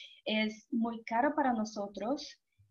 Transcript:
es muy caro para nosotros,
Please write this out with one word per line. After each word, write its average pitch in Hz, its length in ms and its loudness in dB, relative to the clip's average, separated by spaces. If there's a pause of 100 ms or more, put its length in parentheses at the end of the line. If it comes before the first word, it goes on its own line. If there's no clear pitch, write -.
(240)
es 214 480 0
muy 226 320 0
caro 269 320 2
para 262 160 4
nosotros, 214 840 -2 (340)